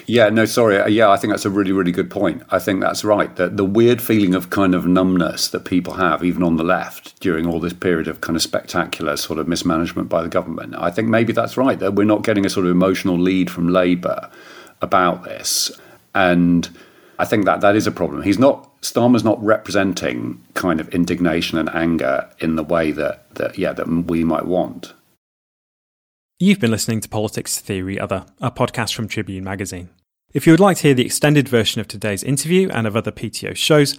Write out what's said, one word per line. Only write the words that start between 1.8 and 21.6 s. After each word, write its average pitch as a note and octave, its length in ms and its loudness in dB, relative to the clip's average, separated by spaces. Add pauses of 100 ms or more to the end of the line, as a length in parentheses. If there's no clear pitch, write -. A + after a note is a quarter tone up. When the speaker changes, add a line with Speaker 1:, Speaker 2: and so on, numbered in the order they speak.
Speaker 1:
good F2+ 180 -2
point. G2 400 -4
I F#2 100 2
think F#2+ 200 -2
that's F2 240 -2
right, G2+ 300 0
that F2+ 220 -2
the G2+ 80 2
weird A#2 360 4
feeling G2+ 360 2
of F2+ 140 -6
kind F#2+ 260 2
of E2 100 -2
numbness F2+ 640 2
that - 160 -8
people F2+ 300 -2
have, E2+ 300 0
even F2+ 200 0
on E2 120 2
the D#2+ 80 -2
left, - 560 -4
during E2+ 260 -2
all E2 120 -2
this E2+ 140 -4
period E2+ 340 -2
of D#2 140 -8
kind E2 160 -4
of D#2+ 60 -2
spectacular D#2 720 -4
sort D#2+ 240 -6
of D#2 80 -4
mismanagement E2 600 -2
by E2+ 140 -2
the E2+ 60 -6
government, E2+ 500 -6
I F2 120 -4
think A2+ 180 -2
maybe A2+ 240 2
that's A2 240 -4
right, B2 240 0
that G2 140 -2
we're G2+ 100 2
not G#2+ 180 2
getting G2+ 240 0
a F#2+ 40 -2
sort F#2 160 -2
of F2+ 60 2
emotional F2+ 460 2
lead F#2 320 2
from F2 180 -2
Labour F2+ 640 0 (500)
about F2+ 440 2
this. - 480 -6 (440)
And F2 520 4 (500)
I E2 60 0
think G#2 200 0
that F2 160 2
that G2+ 140 4
is G#2+ 140 2
a - 20 0
problem. D2+ 320 -4
He's F#2+ 160 2
not, C3 320 2 (120)
Starmer's A#2+ 420 2
not A2 180 0
representing F2 960 -2 (140)
kind E2+ 240 0
of D#2 120 -8
indignation E2+ 680 0
and D#2 120 -2